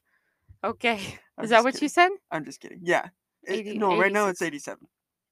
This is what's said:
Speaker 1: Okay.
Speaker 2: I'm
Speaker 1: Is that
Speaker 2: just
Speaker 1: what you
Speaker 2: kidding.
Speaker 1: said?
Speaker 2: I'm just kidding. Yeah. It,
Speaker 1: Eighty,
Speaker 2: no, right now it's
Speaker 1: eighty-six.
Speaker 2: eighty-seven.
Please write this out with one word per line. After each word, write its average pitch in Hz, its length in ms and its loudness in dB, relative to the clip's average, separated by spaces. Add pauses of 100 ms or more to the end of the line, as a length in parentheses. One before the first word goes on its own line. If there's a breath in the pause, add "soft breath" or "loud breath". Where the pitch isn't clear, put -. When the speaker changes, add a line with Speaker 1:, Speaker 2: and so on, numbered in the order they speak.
(640)
Speaker 1:
Okay. 214 560 -4 (180)
Speaker 2:
I'm - 60 -10
Speaker 1:
Is 214 60 -4
that 233 80 8
Speaker 2:
just 226 80 6
Speaker 1:
what 262 100 0
you - 60 -8
Speaker 2:
kidding. 294 80 -2
Speaker 1:
said? 349 200 4 (220)
Speaker 2:
I'm 156 140 -6
just - 160 -16
kidding. - 200 -18
Yeah. 170 280 0 (340)
It, 190 120 -6
Speaker 1:
Eighty, 208 220 -6
Speaker 2:
no, 202 220 2
right 196 120 4
now 208 180 2
it's 180 120 -4
Speaker 1:
eighty-six. 147 380 -8
Speaker 2:
eighty-seven. - 80 -20 (440)